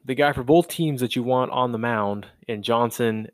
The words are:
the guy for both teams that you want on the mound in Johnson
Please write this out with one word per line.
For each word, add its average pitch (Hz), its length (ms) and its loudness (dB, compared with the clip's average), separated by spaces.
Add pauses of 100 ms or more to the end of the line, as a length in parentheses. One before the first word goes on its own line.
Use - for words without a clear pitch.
the 131 100 -4
guy 143 200 2
for 131 100 -6
both 165 240 6
teams 147 320 -2
that 123 160 -2
you 127 60 -2
want 127 280 0
on 123 220 0
the 113 60 -4
mound 107 480 -2 (200)
in 107 160 -6
Johnson 113 720 0